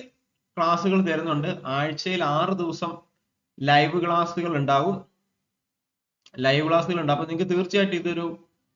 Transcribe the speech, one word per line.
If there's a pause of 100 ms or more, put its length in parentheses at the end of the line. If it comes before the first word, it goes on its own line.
(560)
ക്ലാസ്സുകൾ
തരുന്നുണ്ട്. (260)
ആഴ്ചയിൽ
ആറ്
ദിവസം (800)
ലൈവ്
ക്ലാസ്സുകൾ
ഉണ്ടാവും, (1500)
ലൈവ്
ക്ലാസ്സുകൾ
ഉണ്ടാവും.
അപ്പൊ
നിങ്ങൾക്ക്
തീർച്ചയായിട്ടും
ഇതൊരു, (500)